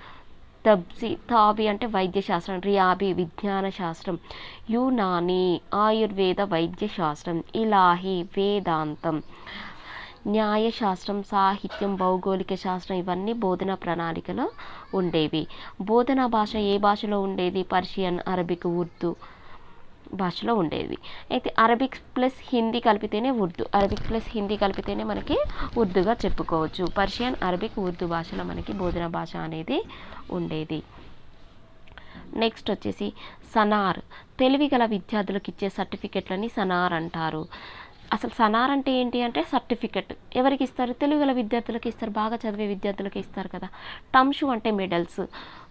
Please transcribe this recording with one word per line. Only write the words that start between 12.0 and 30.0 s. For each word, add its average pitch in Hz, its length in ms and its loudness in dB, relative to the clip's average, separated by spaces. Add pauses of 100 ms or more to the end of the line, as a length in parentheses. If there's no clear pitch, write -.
శాస్త్రం, 185 420 -4
ఇవన్నీ 185 360 0
బోధనా 190 420 0
ప్రణాళికలో 175 760 -2 (440)
ఉండేవి. 160 520 2 (340)
బోధనా 247 460 4
భాష 220 300 0
ఏ 202 220 2
భాషలో 208 420 2
ఉండేది? 190 420 0
పర్షియన్, 185 560 0 (100)
అరబిక్, 180 380 -2
ఉర్దూ 170 500 -2 (1000)
భాషలో 196 400 0
ఉండేది. 160 420 0 (340)
అయితే - 280 -2
అరబిక్ 233 360 4 (220)
ప్లస్ 254 160 2 (100)
హిందీ 233 380 0
కలిపితేనే 220 500 2
ఉర్దూ, 208 340 0 (100)
అరబిక్ 196 340 2
ప్లస్ 226 200 0
హిందీ 208 280 -2
కలిపితేనే 202 480 0
మనకి 220 340 -2 (400)
ఉర్దూగా 202 460 4
చెప్పుకోవచ్చు. 165 600 0 (120)
పర్షియన్, 202 360 0 (100)
అరబిక్, 180 340 -2
ఉర్దూ 180 280 -2
భాషలో 170 380 -4
మనకి 175 280 -6
బోధనా 175 340 -2
భాష 165 300 -6
అనేది 160 480 -4 (460)